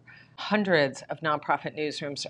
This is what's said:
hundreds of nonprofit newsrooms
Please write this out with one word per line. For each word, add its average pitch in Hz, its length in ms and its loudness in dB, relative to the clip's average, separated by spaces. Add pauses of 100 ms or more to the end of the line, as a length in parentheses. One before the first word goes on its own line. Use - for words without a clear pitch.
(360)
hundreds 180 720 2
of 147 120 -8
nonprofit 151 540 0
newsrooms 147 560 -6